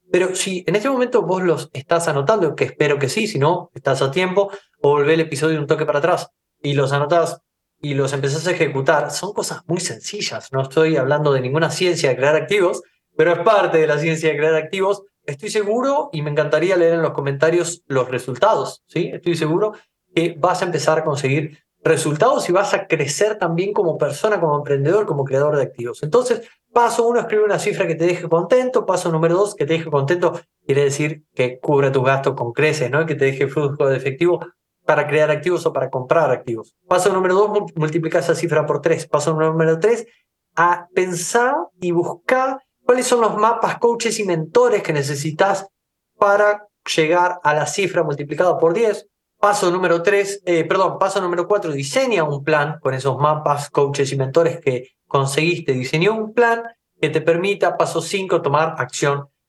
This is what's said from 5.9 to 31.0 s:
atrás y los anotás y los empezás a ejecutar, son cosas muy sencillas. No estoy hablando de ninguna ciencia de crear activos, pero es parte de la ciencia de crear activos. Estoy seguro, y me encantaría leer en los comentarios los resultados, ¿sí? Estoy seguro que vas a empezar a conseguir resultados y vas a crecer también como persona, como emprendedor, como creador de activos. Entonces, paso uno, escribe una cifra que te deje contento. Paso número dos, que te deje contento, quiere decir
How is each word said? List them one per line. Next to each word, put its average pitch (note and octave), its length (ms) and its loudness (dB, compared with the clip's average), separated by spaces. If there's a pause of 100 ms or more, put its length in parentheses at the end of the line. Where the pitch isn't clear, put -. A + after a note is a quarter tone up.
atrás E3 280 0 (340)
y C#3+ 120 -2
los C#3 180 0
anotás D3 480 0 (400)
y C#3+ 140 -6
los C3+ 180 -2
empezás C#3 340 -4
a F3+ 40 -2
ejecutar, C#3+ 600 0
son G3+ 220 -8
cosas - 340 -8
muy E3+ 140 -4
sencillas. - 720 -10
No C3+ 80 -2
estoy D#3+ 380 2
hablando C#3+ 340 2
de C3 80 2
ninguna C#3+ 300 0
ciencia E3 400 0
de B2 60 0
crear C#3+ 200 2
activos, F3 460 0 (340)
pero E3 160 4
es E3+ 60 0
parte F3+ 400 4
de D#3 80 4
la D3+ 100 2
ciencia D#3+ 320 0
de D3+ 80 0
crear D#3 180 2
activos. F#3+ 500 -2 (200)
Estoy D3+ 240 -8
seguro, A#3+ 640 0
y D#3 80 -4
me D3 100 -4
encantaría D#3 460 2
leer E3 160 4
en E3+ 80 0
los D#3 120 0
comentarios D#3 720 -2
los B2+ 240 -2
resultados, C3+ 760 -2
¿sí? - 280 -4
Estoy E3+ 200 -2
seguro E3+ 380 0 (420)
que A#3 240 -2
vas F3+ 220 0
a F#3+ 60 -2
empezar D#3 320 0
a D#3+ 60 -4
conseguir C#3+ 540 -2 (240)
resultados D#3+ 640 2
y F3+ 40 2
vas G3 220 2
a - 120 0
crecer E3+ 520 0
también F3 340 -2
como E3 240 0
persona, E3 440 0
como D3+ 180 2
emprendedor, C#3+ 480 0
como C#3 180 -2
creador C#3+ 320 0
de C3+ 60 2
activos. A#2+ 400 -8
Entonces, A#3 400 0 (300)
paso A#3 340 2
uno, A#3+ 140 2
escribe G#3+ 240 0
una G3+ 140 2
cifra F#3+ 280 -2
que E3 80 -2
te D#3+ 120 0
deje F3 220 -2
contento. A3+ 580 2
Paso F3+ 240 0
número E3 260 2
dos, G3+ 180 0
que D3 120 -2
te D#3+ 80 0
deje D#3+ 160 -4
contento, E3+ 500 0 (260)
quiere C#3+ 180 2
decir D3 400 -2 (100)